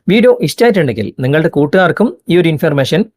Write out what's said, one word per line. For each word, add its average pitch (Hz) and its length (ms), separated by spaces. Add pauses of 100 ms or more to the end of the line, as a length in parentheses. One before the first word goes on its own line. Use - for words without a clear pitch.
(120)
വീഡിയോ 240 200 (160)
ഇഷ്ടമായിട്ടുണ്ടെങ്കിൽ 147 600 (180)
നിങ്ങളുടെ 156 320
കൂട്ടുകാർക്കും 180 520 (220)
ഈ 170 100
ഒരു 165 120
ഇൻഫർമേഷൻ 151 500 (140)